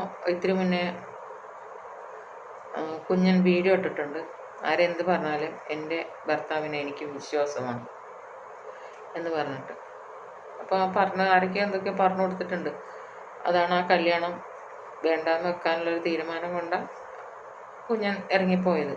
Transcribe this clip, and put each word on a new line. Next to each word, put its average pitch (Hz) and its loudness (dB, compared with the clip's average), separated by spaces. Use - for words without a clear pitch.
ഇത്തിരി 185 2
മുന്നേ, 180 2
ആ, 156 -4
കുഞ്ഞൻ 185 6
വീഡിയോ 180 6
ഇട്ടിട്ടുണ്ട്. 156 -2
ആരെന്ത് 170 4
പറഞ്ഞാലും 156 2
എൻ്റെ 156 -4
ഭർത്താവിനെ 151 0
എനിക്ക് 143 -6
വിശ്വാസമാണ് 127 -2
എന്ന് 165 -4
പറഞ്ഞിട്ട്. 139 -4
അപ്പൊ 190 0
ആ 185 4
പറഞ്ഞ 190 4
ആരൊക്കെ 185 6
എന്തൊക്കെ 196 0
പറഞ്ഞു 185 4
കൊടുത്തിട്ടുണ്ട്. 175 -4
അതാണ് 175 4
ആ - 6
കല്യാണം 170 4
വേണ്ടാന്ന് 165 4
വെക്കാനുള്ളൊരു 170 2
തീരുമാനം 165 0
കൊണ്ട 170 -2
കുഞ്ഞൻ 202 2
ഇറങ്ങിപ്പോയത്. 180 4